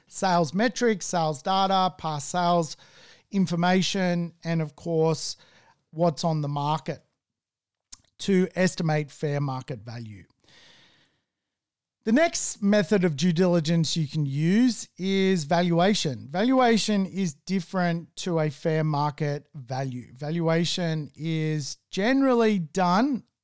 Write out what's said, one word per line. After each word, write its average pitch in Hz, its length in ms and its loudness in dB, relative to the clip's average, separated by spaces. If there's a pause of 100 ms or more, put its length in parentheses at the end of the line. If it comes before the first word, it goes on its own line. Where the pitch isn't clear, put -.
sales 175 440 0
metrics, 220 540 0
sales 156 380 -2
data, 190 560 2
past 151 300 -6
sales 175 460 0 (540)
information, 175 1040 0 (100)
and 165 180 -2
of 151 140 -8
course, 160 640 -2 (540)
what's 165 320 -2
on 156 180 0
the 147 60 -4
market 147 560 -4 (1160)
to 185 360 2
estimate 160 560 -2
fair 143 280 -4
market 131 440 -8
value. 110 400 -14 (1800)
The 220 80 0
next - 500 0
method 202 400 4
of 160 140 0
due 175 160 2
diligence 170 640 2
you 156 100 -2
can 151 180 -2
use 180 640 2 (100)
is 190 460 2
valuation. 170 880 0
Valuation 220 720 2
is 180 280 -4
different 175 840 -4
to 170 220 -2
a 156 100 0
fair 156 340 -2
market 147 720 -2
value. 127 640 -8
Valuation 160 1000 -2
is 156 640 -4 (140)
generally 233 680 2
done 190 640 0 (200)